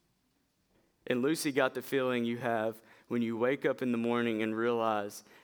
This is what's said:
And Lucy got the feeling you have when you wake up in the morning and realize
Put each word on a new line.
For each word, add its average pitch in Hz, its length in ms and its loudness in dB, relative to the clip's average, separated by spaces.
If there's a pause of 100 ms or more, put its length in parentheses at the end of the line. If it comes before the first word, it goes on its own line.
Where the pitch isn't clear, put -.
(1080)
And 123 140 0
Lucy 156 300 0
got 131 220 2
the 131 80 -6
feeling 127 420 0
you 117 140 -2
have 113 420 -2 (300)
when 120 120 0
you 113 140 -2
wake 127 300 0
up 135 160 0
in 127 100 0
the 117 60 2
morning 117 460 2
and 110 120 -2
realize 113 680 0 (180)